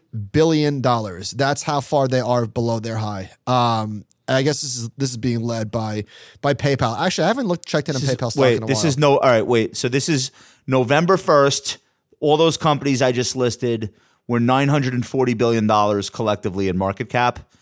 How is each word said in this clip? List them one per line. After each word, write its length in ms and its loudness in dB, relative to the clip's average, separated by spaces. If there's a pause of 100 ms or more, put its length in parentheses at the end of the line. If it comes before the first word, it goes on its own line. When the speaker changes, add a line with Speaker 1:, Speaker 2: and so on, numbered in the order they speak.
(340)
Speaker 1:
billion 480 2
dollars. 500 -2
That's 320 -2
how 160 -2
far 280 0
they 120 0
are 280 0
below 320 -4
their 180 -8
high. 320 -8 (160)
Um, 580 0 (240)
and 80 0
I 60 2
guess 200 0
this 140 -8
is, 220 -8
this 140 -4
is 60 -8
being 240 -2
led 280 -6
by, 360 -4 (360)
by 140 0
PayPal. 440 0
Actually, 260 -2
I 20 2
haven't 200 0
looked, 200 -4
checked 200 -2
in 80 -4
on 60 -4
Speaker 2:
This 80 -2
is, 80 0
Speaker 1:
PayPal 140 -4
stock 100 0
Speaker 2:
wait, 160 4
Speaker 1:
in 60 -6
a 20 -8
Speaker 2:
this 140 0
Speaker 1:
while. 80 0
Speaker 2:
is 100 0
no, 220 4
all 100 4
right, 160 4
wait. 320 0
So 100 -2
this 220 -2
is 220 -2 (340)
November 520 4
first. 600 2 (420)
All 160 2
those 220 2
companies 460 0
I 80 4
just 240 -2
listed 580 -2 (340)
were 120 0
nine 300 2
hundred 260 0
and 100 -2
forty 300 0
billion 320 2
dollars 420 2
collectively 580 -2
in 120 -2
market 300 -4
cap. 300 0 (220)